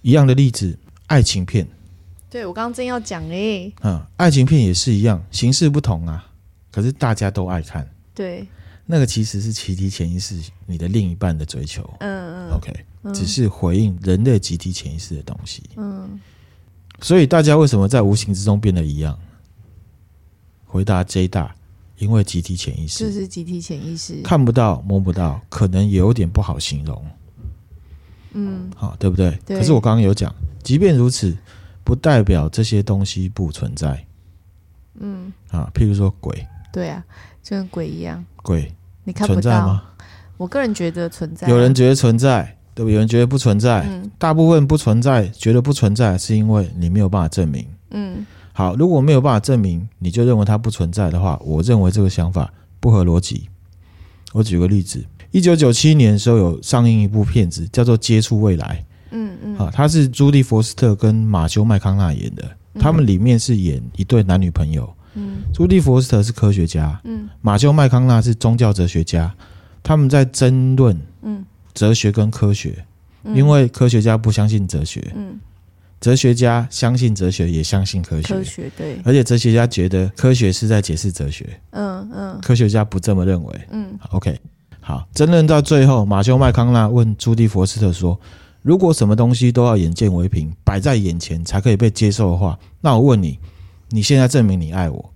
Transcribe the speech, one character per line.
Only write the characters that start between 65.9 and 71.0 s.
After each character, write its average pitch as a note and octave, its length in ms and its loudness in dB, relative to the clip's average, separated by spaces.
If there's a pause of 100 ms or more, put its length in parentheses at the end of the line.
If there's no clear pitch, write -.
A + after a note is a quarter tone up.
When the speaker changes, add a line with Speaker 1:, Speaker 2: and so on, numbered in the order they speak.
Speaker 1:
斯 B2+ 80 -2
特 G#2 140 4
是 A2 100 -2
科 G#2 200 2
学 F2+ 140 2
家， D#2 360 -2
Speaker 2:
嗯。 A3 260 -10 (120)
Speaker 1:
马 G#2 180 2
修· C#3+ 140 4
麦 D3 160 4
康 B2 180 4
纳 A#2 160 4
是 A#2 120 2
宗 A#2 220 0
教 A#2 160 4
哲 F#2 140 0
学 E2+ 160 0
家， E2 320 -2 (480)
他 D#3 140 2
们 C#3+ 120 4
在 C#3 160 6
争 C3 520 2
论 A#2+ 200 4 (260)